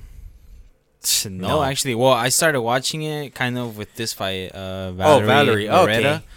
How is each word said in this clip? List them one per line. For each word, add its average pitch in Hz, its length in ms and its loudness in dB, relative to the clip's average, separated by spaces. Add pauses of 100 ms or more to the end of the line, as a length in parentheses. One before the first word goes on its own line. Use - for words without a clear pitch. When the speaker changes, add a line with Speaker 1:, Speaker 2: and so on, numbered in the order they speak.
(1300)
Speaker 1:
no, 92 180 -8
Speaker 2:
No. 143 160 0
Speaker 1:
actually. 135 320 -2
Well, 127 160 4
I 120 180 2
started 147 320 2
watching 127 420 -2
it 151 300 -8
kind 123 240 -4
of 117 200 -8
with 104 180 -12
this 113 160 -6
fight, 95 420 -6
uh, 95 380 -8
Speaker 2:
Oh, - 0 -
Speaker 1:
Valerie 104 340 4
Speaker 2:
Valerie. 117 440 2
Okay. 156 100 4
Speaker 1:
Loretta. 139 440 2 (140)